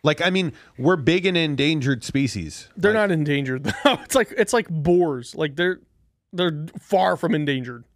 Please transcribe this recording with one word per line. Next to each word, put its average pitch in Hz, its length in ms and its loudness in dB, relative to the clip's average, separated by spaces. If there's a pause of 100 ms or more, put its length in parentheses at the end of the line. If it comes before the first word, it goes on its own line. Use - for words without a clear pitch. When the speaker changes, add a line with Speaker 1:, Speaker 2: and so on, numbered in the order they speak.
Speaker 1:
Like, 151 200 2
I 180 80 2
mean, 180 240 0 (240)
we're 156 180 2
big 170 300 2
in 180 100 2
endangered 143 680 0
species. 110 680 -4
Speaker 2:
They're 202 200 2
Speaker 1:
Like 220 80 2
Speaker 2:
not 196 80 0
endangered, 143 540 -2
<laughs> - 200 -6
though. 254 180 4
It's - 120 -8
like, 294 240 2
it's 220 160 0
like 226 160 2
boars. 160 640 0
Like, 151 220 -4
they're, 175 240 -2 (520)
they're 170 320 -2 (160)
far 185 380 2
from - 160 0
endangered. 127 500 -4 (120)